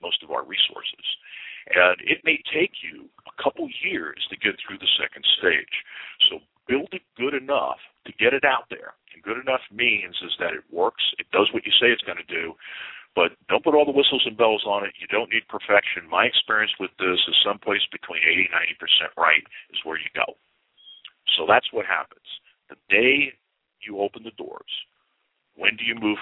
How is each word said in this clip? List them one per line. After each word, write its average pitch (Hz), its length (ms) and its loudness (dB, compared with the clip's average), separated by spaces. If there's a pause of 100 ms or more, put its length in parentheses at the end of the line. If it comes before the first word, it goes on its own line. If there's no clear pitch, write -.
most 87 200 -4
of 80 80 -18
our 67 140 -4
resources. - 640 -4 (640)
And 90 320 6
it 143 180 0
may 160 160 0 (140)
take 165 320 -2
you - 240 -16 (180)
a - 160 -20
couple - 240 -2 (160)
years 87 380 -8 (100)
to 92 60 -10
get 101 240 -2
through 95 180 -14
the 90 220 0
second 73 240 -6 (160)
stage. 87 340 0 (540)
So 87 100 -4 (300)
build 139 240 0
it 185 100 -10 (140)
good 135 180 -2
enough 131 460 -2 (260)
to - 140 -12
get 117 120 4
it 135 120 2
out 131 260 0
there. - 240 -14 (160)
And 82 120 -20
good 110 180 -6
enough 131 240 -2 (100)
means 104 480 -2
is 85 160 -8
that 87 160 -4
it - 160 -12
works, 90 320 0 (160)
it - 140 -8
does 107 180 4
what - 160 -4
you 107 140 -2
say 123 100 6
it's 113 160 0
gonna 87 220 -10
do, 82 260 -8 (640)
but 85 160 2 (160)
don't 95 160 2
put 151 80 4
all 147 100 6
the 147 60 2
whistles 139 340 2
and 113 140 -2
bells 110 240 4
on 101 240 -2
it. - 160 -12
You 87 80 -12
don't 104 240 -2
need 113 160 0
perfection. 101 560 0
My 92 240 2
experience 107 480 0
with 95 240 -6
this 90 240 2
is 82 160 -2
someplace 101 480 0
between 82 320 -8
eighty, 87 320 4
ninety 85 240 -2
percent 82 400 2
right 80 240 6 (320)
is - 80 -6
where 80 160 -6
you 78 160 -12
go. - 240 -4 (960)
So 85 80 0
that's 104 320 4
what 104 160 -4
happens. - 320 -4 (480)
The - 160 -20
day 131 480 4 (480)
you 104 160 -10
open 101 240 -4
the 113 160 -16
doors, - 320 -14 (880)
when 104 160 2
do 110 80 -12
you 117 160 -4
move 107 240 0